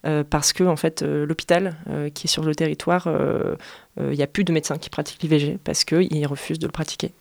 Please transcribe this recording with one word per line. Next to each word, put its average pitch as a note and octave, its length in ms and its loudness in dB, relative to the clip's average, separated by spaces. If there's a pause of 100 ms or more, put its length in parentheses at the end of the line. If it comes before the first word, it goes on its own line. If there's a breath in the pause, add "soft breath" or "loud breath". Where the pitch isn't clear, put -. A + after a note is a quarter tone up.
Euh, D3+ 240 0
parce D3 240 2
que - 120 2
en E3+ 140 4
fait, D#3+ 260 -2
euh, D3 240 0
l'hôpital, E3+ 480 0 (120)
euh, D3 220 -4
qui - 160 -10
est - 20 0
sur D#3 160 0
le D#3 120 2
territoire, E3 500 0
euh, - 480 2 (460 loud breath)
euh, C#3 160 -2
y C#3+ 80 2
a - 20 4
plus - 180 -2
de E3+ 80 2
médecins D3+ 280 0
qui - 100 -12
pratiquent - 320 -8
l'I E3 60 -2
V D#3 100 6
G D3 260 0
parce - 200 0
qu'ils D#3 420 2
refusent C#3+ 320 -4
de D#3+ 80 -4
le D#3 60 -4
pratiquer. - 500 -6